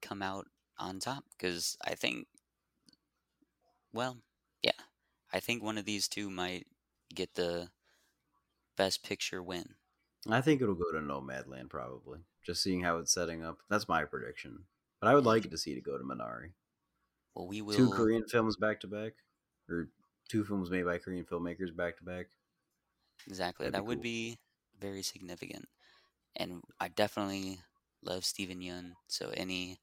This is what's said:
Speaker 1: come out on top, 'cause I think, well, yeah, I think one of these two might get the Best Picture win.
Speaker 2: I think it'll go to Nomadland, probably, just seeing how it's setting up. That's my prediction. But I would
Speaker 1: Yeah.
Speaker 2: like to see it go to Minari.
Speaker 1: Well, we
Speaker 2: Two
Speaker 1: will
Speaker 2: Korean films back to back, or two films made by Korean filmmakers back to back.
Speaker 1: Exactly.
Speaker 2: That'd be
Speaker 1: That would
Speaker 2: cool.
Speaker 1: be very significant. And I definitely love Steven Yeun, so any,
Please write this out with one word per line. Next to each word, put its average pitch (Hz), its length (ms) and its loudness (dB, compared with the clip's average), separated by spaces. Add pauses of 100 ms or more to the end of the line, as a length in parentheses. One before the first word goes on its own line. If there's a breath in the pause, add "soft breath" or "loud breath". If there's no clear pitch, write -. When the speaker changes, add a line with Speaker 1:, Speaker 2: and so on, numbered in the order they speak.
Speaker 1:
come 101 220 -6
out 95 240 -4 (320)
on 92 220 -6
top, 139 240 -4 (140)
'cause 87 440 -2
I - 120 -2
think, - 340 -4 (1600)
well, 120 300 -2 (400)
yeah, - 180 4 (520)
I 92 80 0
think 120 220 -2
one 107 140 -2
of 101 100 -4
these 104 200 0
two 104 240 -4
might 90 360 -4 (460)
get 90 220 -4
the 87 380 0 (1040)
Best 95 260 4
Picture 95 400 -4
win. 87 340 -8 (520)
Speaker 2:
I 113 120 6
think 143 200 6
it'll 104 140 4
go 85 180 0
to 78 60 0
Nomadland, 65 720 -6
probably, 65 500 -10 (220)
just 90 200 -2
seeing 90 200 2
how 85 160 4
it's 80 140 2
setting 82 300 0
up. 82 260 -8
That's 104 200 4
my 80 160 4
prediction. 64 640 -8 (340)
But 101 80 6
I 131 60 12
would 139 100 10
Speaker 1:
Yeah. 117 60 8
Speaker 2:
like 110 200 6
to 78 80 -6
see 76 140 -4
it 64 80 -4
go 67 180 -4
to 64 60 -6
Minari. 62 480 -6 (800)
Speaker 1:
Well, 90 140 -6
we 104 100 -4
Speaker 2:
Two 107 60 -4
Speaker 1:
will 107 280 6
Speaker 2:
Korean 113 360 4
films 113 280 4
back 107 240 0
to 104 60 -10
back, 104 280 -6 (540)
or 85 220 -2 (380)
two 107 160 2
films 98 260 -2
made 90 140 2
by 87 140 2
Korean 90 260 -6
filmmakers 87 500 -4
back 85 240 -2
to 85 60 -20
back. 90 260 -8 (960)
Speaker 1:
Exactly. 92 380 -4
Speaker 2:
That'd 69 80 -2
be - 60 0
Speaker 1:
That 101 80 -2
would 120 120 -2
Speaker 2:
cool. - 40 -8
Speaker 1:
be 117 360 -4 (400)
very 98 240 -6
significant. - 680 -10 (640 soft breath)
And 90 280 -6 (160)
I 90 100 -2
definitely 98 760 0 (400)
love 92 240 -2
Steven 92 340 -4
Yeun, 90 340 -8 (120)
so - 240 -6
any, 90 520 -4